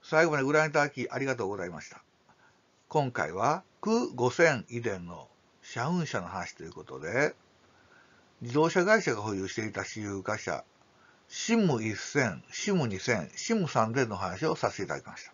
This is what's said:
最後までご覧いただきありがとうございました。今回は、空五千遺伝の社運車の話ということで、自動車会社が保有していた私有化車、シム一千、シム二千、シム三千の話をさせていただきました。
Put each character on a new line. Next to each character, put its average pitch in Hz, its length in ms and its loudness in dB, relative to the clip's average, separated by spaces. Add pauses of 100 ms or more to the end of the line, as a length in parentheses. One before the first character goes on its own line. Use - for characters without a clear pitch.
最 160 160 6
後 160 60 2
ま 151 60 2
で 135 60 2
ご 139 100 2
覧 156 140 6
い 147 40 -4
た 151 80 4
だ 143 100 4
き 127 180 -6
あ 131 120 -6
り 135 80 -2
が 131 80 0
と 113 100 -2
う 95 40 -2
ご 101 80 -4
ざ 90 100 -6
い - 20 -6
ま 76 120 -10
し - 100 -16
た。 - 100 -20 (880)
今 139 240 0
回 82 200 -2
は、 123 300 0 (180)
空 226 280 2
五 120 240 2
千 151 360 4
遺 117 140 -6
伝 95 240 -4
の 87 220 -14 (340)
社 120 240 -6
運 170 220 0
車 113 120 -4
の 87 60 -6
話 90 300 -8
と - 80 -16
い 80 60 -12
う - 40 -16
こ - 100 -16
と - 160 -14
で、 113 360 0 (1040)
自 120 140 -6
動 160 160 4
車 180 140 4
会 214 180 6
社 139 100 0
が 107 80 -4
保 107 140 -2
有 95 120 -2
し - 60 -8
て 110 140 -4
い 101 40 -8
た 98 140 -6
私 - 160 -10
有 98 220 -6
化 104 160 -2
車、 78 240 -4 (640)
シ - 280 0
ム 156 280 4
一 110 120 -2
千、 120 560 0
シ - 200 -2
ム 156 160 2
二 95 120 -2
千、 107 360 0
シ - 180 -2
ム 190 140 2
三 117 260 2
千 127 160 2
の 101 60 -4
話 95 320 -4
を 160 80 2
さ 110 160 0
せ - 60 -10
て 101 80 -4
い - 20 -12
た 71 80 -4
だ 71 60 -8
き - 40 -20
ま - 100 -16
し - 100 -16
た。 - 80 -20